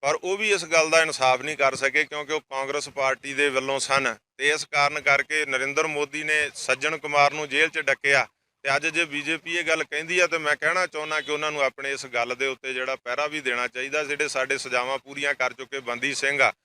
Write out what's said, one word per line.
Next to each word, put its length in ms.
ਪਰ 120
ਉਹ 220
ਵੀ 140
ਇਸ 140
ਗੱਲ 240
ਦਾ 120
ਇਨਸਾਫ 400
ਨਹੀਂ 160
ਕਰ 180
ਸਕੇ 280
ਕਿਉਂਕਿ 300
ਉਹ 80
ਕਾਂਗਰਸ 480
ਪਾਰਟੀ 440
ਦੇ 160
ਵੱਲੋਂ 300
ਸਨ। 360
ਤੇ 120
ਇਸ 160
ਕਾਰਨ 340
ਕਰਕੇ 460
ਨਰਿੰਦਰ 420
ਮੋਦੀ 360
ਨੇ 320
ਸੱਜਣ 420
ਕੁਮਾਰ 360
ਨੂੰ 160
ਜੇਲ੍ਹ 220
'ਚ 80
ਡੱਕਿਆ। 480
ਤੇ 120
ਅੱਜ 120
ਜੇ 180
ਬੀਜੇਪੀ 520
ਇਹ 60
ਗੱਲ 200
ਕਹਿੰਦੀ 360
ਆ 80
ਤੇ 100
ਮੈਂ 180
ਕਹਿਣਾ 320
ਚਾਹੁੰਦਾ 340
ਕਿ 100
ਉਹਨਾਂ 200
ਨੂੰ 100
ਆਪਣੇ 300
ਇਸ 140
ਗੱਲ 300
ਦੇ 120
ਉੱਤੇ 260
ਜਿਹੜਾ 220
ਪਹਿਰਾ 320
ਵੀ 140
ਦੇਣਾ 260
ਚਾਹੀਦਾ। 360
ਜਿਹੜੇ 240
ਸਾਡੇ 300
ਸਜ਼ਾਵਾਂ 400
ਪੂਰੀਆਂ 360
ਕਰ 200
ਚੁੱਕੇ 260
ਬੰਦੀ 340
ਸਿੰਘ 280
ਆ 100